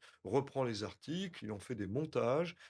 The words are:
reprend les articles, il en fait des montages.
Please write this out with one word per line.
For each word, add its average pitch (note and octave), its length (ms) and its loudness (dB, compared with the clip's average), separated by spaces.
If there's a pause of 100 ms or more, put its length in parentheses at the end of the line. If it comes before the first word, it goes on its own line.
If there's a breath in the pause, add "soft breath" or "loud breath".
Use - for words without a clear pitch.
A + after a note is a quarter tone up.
(240 soft breath)
reprend C3+ 400 2
les G#2+ 200 0
articles, E3+ 600 -6
il G#2+ 80 -4
en G#2+ 80 -4
fait A#2+ 160 -6
des G2+ 120 -2
montages. C#3+ 680 2 (140 loud breath)